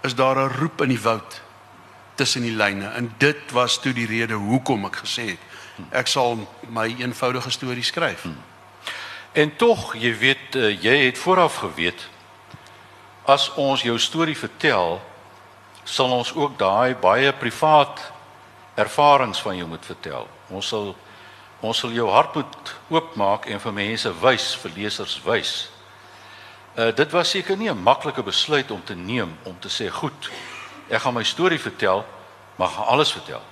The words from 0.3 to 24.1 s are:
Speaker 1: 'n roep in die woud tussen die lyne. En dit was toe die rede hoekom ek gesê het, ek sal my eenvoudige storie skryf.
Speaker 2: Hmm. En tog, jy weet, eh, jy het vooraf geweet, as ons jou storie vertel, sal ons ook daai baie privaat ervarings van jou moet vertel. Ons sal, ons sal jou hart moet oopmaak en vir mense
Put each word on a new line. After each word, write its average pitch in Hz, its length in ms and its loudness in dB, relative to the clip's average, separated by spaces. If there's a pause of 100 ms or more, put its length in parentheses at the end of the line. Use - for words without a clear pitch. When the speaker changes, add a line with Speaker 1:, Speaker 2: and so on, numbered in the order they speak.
Speaker 1:
'n 135 220 0
roep 156 240 -2
in 135 60 2
die 120 120 2
woud 113 400 -2 (760)
tussen 127 280 0
die 113 140 -4
lyne. 101 320 0
En 117 300 -6
dit 147 340 2
was 123 280 2
toe 131 120 -2
die 117 140 -2
rede 113 280 -2
hoekom 110 500 0
ek 95 120 -6
gesê - 320 -6
het, 87 120 -8 (500)
ek 127 160 -2
sal 120 320 0 (300)
my 113 200 -4 (100)
eenvoudige 123 520 -4
storie 123 340 -6
skryf. - 380 -4
Speaker 2:
Hmm. 78 140 -10 (960)
En 151 240 2
tog, 226 380 2
jy 113 240 0
weet, 131 380 0
eh, 107 260 2
jy 120 140 6 (100)
het 123 120 0
vooraf 180 360 4
geweet, 85 540 -4 (1160)
as 139 300 4
ons 135 280 2
jou 117 160 0
storie 160 400 0
vertel, 98 600 0 (840)
sal 127 260 2
ons 123 240 0
ook 147 240 -2
daai 110 360 4
baie 127 380 4
privaat 143 680 4 (720)
ervarings 131 680 4
van 95 140 -4
jou 87 120 -6
moet 80 180 -12
vertel. 64 420 -10 (200)
Ons 98 200 -6
sal, 104 280 -4 (640)
ons 113 180 -2
sal 120 120 -4
jou 117 200 0
hart 135 240 6
moet - 400 -8 (140)
oopmaak 107 580 0
en 104 140 -6
vir 113 120 -6
mense 104 480 -2